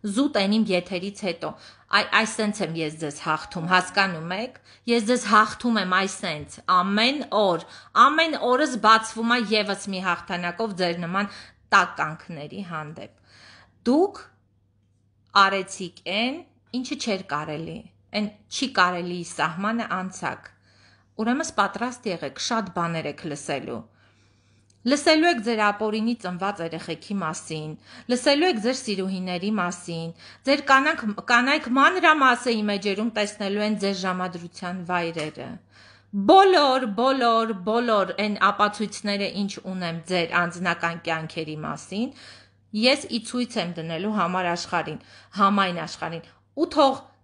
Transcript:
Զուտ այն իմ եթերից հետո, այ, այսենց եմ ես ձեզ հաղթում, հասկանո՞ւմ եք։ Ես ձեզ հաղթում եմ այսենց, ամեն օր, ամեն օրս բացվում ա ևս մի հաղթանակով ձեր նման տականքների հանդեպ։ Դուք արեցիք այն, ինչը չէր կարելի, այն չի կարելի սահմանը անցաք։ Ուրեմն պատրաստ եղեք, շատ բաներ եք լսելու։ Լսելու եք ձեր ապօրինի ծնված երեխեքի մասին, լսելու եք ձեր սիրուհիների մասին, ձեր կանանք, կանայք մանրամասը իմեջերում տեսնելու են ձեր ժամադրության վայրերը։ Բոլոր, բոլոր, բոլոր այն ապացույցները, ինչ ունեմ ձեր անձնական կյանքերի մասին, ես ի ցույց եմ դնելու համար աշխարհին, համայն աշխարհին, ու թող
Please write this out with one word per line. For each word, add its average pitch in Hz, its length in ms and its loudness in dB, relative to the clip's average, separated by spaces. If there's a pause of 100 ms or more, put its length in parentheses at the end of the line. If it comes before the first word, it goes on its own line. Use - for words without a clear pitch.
Զուտ 247 320 0
այն 196 180 2
իմ 220 140 4
եթերից 185 560 -4
հետո, 165 240 -6 (480)
այ, 214 80 4 (140)
այսենց 214 460 -2
եմ 160 120 -4
ես 156 240 -4
ձեզ 147 240 -6
հաղթում, 165 480 -4
հասկանո՞ւմ 180 640 0
եք։ 226 240 -8 (320)
Ես 233 180 2
ձեզ 247 220 2
հաղթում 220 500 4
եմ 185 160 0
այսենց, 180 600 -4 (180)
ամեն 214 480 2 (160)
օր, 180 260 2 (400)
ամեն 311 320 4 (140)
օրս 254 240 2 (100)
բացվում 226 480 4
ա 247 60 2 (160)
ևս 202 400 -2
մի 185 100 -6
հաղթանակով 180 800 -4
ձեր 175 220 0
նման 196 260 -2 (420)
տականքների 160 960 0
հանդեպ։ 156 720 -14 (480)
Դուք 330 320 2 (1300)
արեցիք 190 580 -4 (140)
այն, 254 180 -2 (440)
ինչը 262 200 -8
չէր 190 320 -4
կարելի, 156 480 -8 (320)
այն 208 160 -2 (240)
չի - 240 -4
կարելի 180 420 0 (140)
սահմանը 190 560 -2 (100)
անցաք։ - 540 -8 (720)
Ուրեմն 277 400 -2
պատրաստ 226 480 -6
եղեք, 151 380 -6
շատ 220 260 -2
բաներ 165 380 -2
եք - 180 -12
լսելու։ 139 480 -6 (1040)
Լսելու 311 460 4
եք 294 100 0
ձեր 220 240 -2
ապօրինի 214 560 0
ծնված 185 400 -4
երեխեքի 165 560 -6
մասին, 160 540 -6 (420)
լսելու 285 380 4
եք 240 140 0
ձեր 247 120 0
սիրուհիների 190 800 -4
մասին, 170 540 -4 (340)
ձեր 277 240 2
կանանք, 285 360 4 (260)
կանայք 254 380 2 (100)
մանրամասը 285 800 4
իմեջերում 208 580 -2
տեսնելու 208 480 -2
են 214 160 0
ձեր 196 220 0
ժամադրության 180 880 -6
վայրերը։ 165 580 -4 (800)
Բոլոր, 311 580 8 (140)
բոլոր, 233 560 2 (140)
բոլոր 214 440 2 (120)
այն 208 120 -2 (120)
ապացույցները, 202 880 -2
ինչ 202 120 -2 (200)
ունեմ 170 400 -6
ձեր 170 320 0
անձնական 175 640 -4
կյանքերի 160 560 -6
մասին, 185 500 -6 (680)
ես 285 240 2
ի 226 240 -6
ցույց 240 320 -4
եմ 170 160 -6
դնելու 165 400 -4
համար 180 320 0
աշխարհին, 165 520 -4 (360)
համայն 196 480 2
աշխարհին, 165 360 -8 (360)
ու 339 160 0
թող 269 280 4 (200)